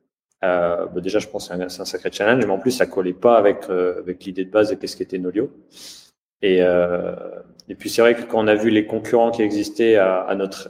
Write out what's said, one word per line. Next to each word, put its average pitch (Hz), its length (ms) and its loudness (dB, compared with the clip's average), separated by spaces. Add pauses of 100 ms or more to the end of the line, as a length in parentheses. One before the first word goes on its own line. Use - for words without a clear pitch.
(440)
euh, 87 400 0
bah, 87 160 -8
déjà, 95 200 -2
je - 60 -8
pense - 220 -12
que 90 60 -10
c'est 90 80 -6
un, 92 80 -6
c'est - 100 -14
un 95 60 -10
sacré 92 260 -8
challenge, 113 320 2
mais 101 80 -2
en 95 60 -2
plus, 123 140 -2
ça 92 120 2
collait 92 300 -4
pas 120 240 4
avec, 101 320 2
euh, 90 300 -2
avec 90 240 -10
l'idée 95 200 -6
de 92 60 -18
base 107 180 2
de 95 60 -2
qu'est-ce 95 240 -12
qu'était 95 180 -8
Nolio. 92 340 -4 (920)
Et, 92 180 4
euh, 87 540 2 (560)
et 95 40 -10
puis, - 140 -12
c'est - 140 0
vrai 117 120 6
que 117 100 -10
quand 110 200 -2
on - 20 0
a 107 80 6
vu 107 140 2
les 107 160 4
concurrents 117 460 0
qui 117 100 -4
existaient 107 560 0
à, 92 240 2
à 98 140 -4
notre, 98 340 -8